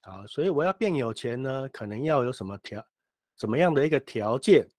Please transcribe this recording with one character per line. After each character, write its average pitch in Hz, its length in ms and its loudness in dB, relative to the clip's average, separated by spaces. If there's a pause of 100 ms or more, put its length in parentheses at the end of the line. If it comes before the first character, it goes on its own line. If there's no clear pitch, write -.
好， 98 260 -18
所 143 180 -4
以 185 40 2
我 151 160 2
要 185 80 2
变 190 220 0
有 117 200 0
钱 123 260 -6
呢， 135 280 -6
可 - 180 -12
能 107 160 -8
要 147 220 2
有 123 80 -2
什 113 120 -8
么 98 140 -10
条-， 107 260 -14 (520)
怎 113 120 -6
么 113 80 0
样 170 160 4
的 143 140 2
一 160 40 0
个 143 100 2
条 110 380 -2
件？ 165 280 6 (120)